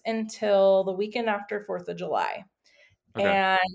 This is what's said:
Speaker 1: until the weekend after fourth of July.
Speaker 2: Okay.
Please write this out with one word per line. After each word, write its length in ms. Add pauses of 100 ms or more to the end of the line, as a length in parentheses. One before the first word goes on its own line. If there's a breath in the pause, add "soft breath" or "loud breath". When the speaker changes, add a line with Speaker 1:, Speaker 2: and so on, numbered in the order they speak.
Speaker 1:
until 800
the 80
weekend 360
after 320
fourth 280
of 80
July. 480 (720 soft breath)
Speaker 2:
Okay. 220 (380)